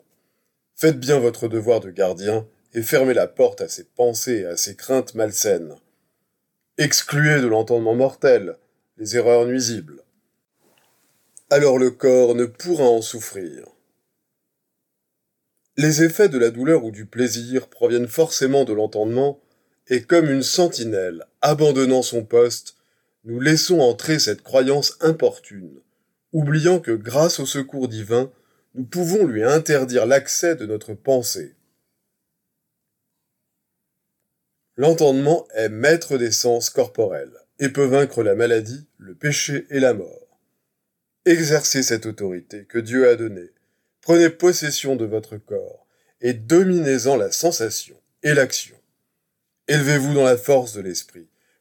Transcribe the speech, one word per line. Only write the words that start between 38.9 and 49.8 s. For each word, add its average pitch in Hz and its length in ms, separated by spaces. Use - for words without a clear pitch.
le 95 160
péché 143 560
et 139 100
la 127 140
mort. - 440
Exercez 151 580
cette 110 240
autorité 101 600
que - 120
Dieu 123 300
a 120 80
donnée. 101 340
Prenez 170 280
possession 156 640
de 117 100
votre 107 340
corps - 480
et 123 140
dominez-en 139 800
la 98 160
sensation - 640
et 151 120
l'action. - 420
Élevez-vous 143 480